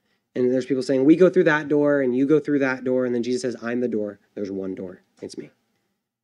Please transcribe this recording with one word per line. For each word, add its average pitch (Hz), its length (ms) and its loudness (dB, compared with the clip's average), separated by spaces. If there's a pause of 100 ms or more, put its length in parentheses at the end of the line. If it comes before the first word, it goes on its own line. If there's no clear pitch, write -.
(360)
And 127 180 0
there's 127 140 -2
people 131 160 -2
saying, 131 200 0
"We 151 120 8
go 175 160 6
through 180 140 2
that 151 220 2
door 147 320 2
and 123 160 0
you 135 120 2
go 151 120 4
through 143 200 -2
that 131 240 -2
door." 127 220 0
And 120 100 -2
then 120 80 -2
Jesus 123 180 -4
says, 123 180 -6
"I'm 120 200 -6
the 123 80 -2
door. 104 320 -6 (160)
There's 101 160 -8
one 95 240 -8
door. 92 260 -14 (180)
It's - 160 -14
me." - 140 -14 (760)